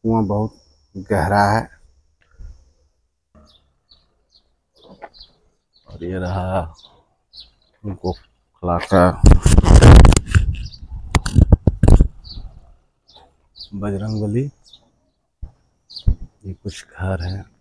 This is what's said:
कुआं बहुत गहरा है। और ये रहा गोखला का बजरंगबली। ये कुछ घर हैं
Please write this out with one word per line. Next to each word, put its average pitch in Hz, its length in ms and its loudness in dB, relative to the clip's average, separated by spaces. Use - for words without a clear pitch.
कुआं 113 240 -2
बहुत 104 280 -6
गहरा 101 460 -2
है। 104 260 -2
और - 160 -18
ये 92 160 -10
रहा 90 540 -8
गोखला - 920 -10
का 90 440 0
बजरंगबली। 107 760 -8
ये 95 80 -14
कुछ - 320 -16
घर 92 220 -6
हैं 92 240 -12